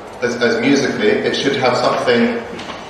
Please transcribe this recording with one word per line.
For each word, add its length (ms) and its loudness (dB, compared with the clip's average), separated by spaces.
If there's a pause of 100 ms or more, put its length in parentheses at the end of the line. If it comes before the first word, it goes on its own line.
(220)
as, 200 -2
as 200 2
musically. 480 2
It 260 0
should 220 0
have 180 2
something, 640 2 (480)